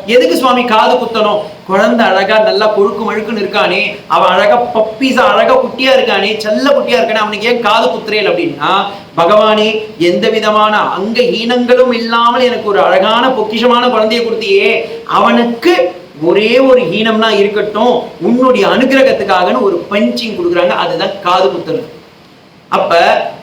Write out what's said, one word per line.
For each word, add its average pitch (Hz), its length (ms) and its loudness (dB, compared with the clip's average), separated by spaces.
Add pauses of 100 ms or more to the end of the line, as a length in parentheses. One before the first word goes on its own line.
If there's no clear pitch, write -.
எதுக்கு 233 300 2
சுவாமி 247 280 0
காது 220 320 2
குத்தணும்? 220 440 0 (280)
குழந்தை 220 380 2
அழகா 190 340 2
நல்லா 214 280 2
கொழுக்கு 208 440 0
மழுக்குன்னு 220 300 -4
இருக்கானே, 190 680 -2
அவன் 175 220 2
அழகா 190 320 2 (140)
பப்பீஸா 220 420 -2
அழகா 262 460 2
குட்டியா 233 160 -6
இருக்கானே, 214 580 0
செல்ல 240 320 -2
குட்டியா - 320 0
இருக்கானே, 220 120 -2
அவனுக்கு 214 340 -4
ஏன் 240 140 0
காது 208 260 2
குத்துறேன் 202 400 -2
அப்படின்னா, 170 580 -2 (320)
"பகவானே 214 680 2 (120)
எந்த 196 320 0
விதமான 214 480 0
அங்க 196 440 -2
ஹீனங்களும் 240 720 2
இல்லாமல் 233 480 0
எனக்கு 226 280 -2
ஒரு 190 120 0
அழகான 214 460 2
பொக்கிஷமான 240 600 0
குழந்தையை 226 360 0
கொடுத்தியே, 208 640 0 (160)
அவனுக்கு 233 840 0 (300)
ஒரே 214 380 2
ஒரு 262 220 4
ஹீனம்னா 220 480 0
இருக்கட்டும், 208 720 0 (160)
உன்னுடைய 202 480 2
அனுகிரகத்துக்காகன்னு" 208 960 0
ஒரு 190 300 -2
பஞ்சிங் 220 460 -2
கொடுக்குறாங்க, 175 320 0
அதுதான் 170 540 -4
காது 185 240 2
குத்துறது. 156 360 -6 (840)
அப்ப 180 540 0 (220)